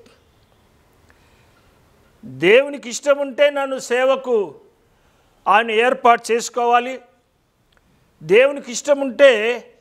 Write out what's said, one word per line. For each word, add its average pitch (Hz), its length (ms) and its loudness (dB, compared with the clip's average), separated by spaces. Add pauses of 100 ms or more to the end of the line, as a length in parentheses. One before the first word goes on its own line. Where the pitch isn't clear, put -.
(2250)
దేవునికి 220 640 0
ఇష్టం 277 300 -2
ఉంటే 285 320 0
నన్ను 277 280 -6
సేవకు 254 760 -4 (960)
ఆయన 220 220 2
ఏర్పాటు 233 640 2
చేసుకోవాలి. 240 680 -2 (1200)
దేవునికి 240 500 2
ఇష్టం 277 280 -2
ఉంటే 240 640 2 (180)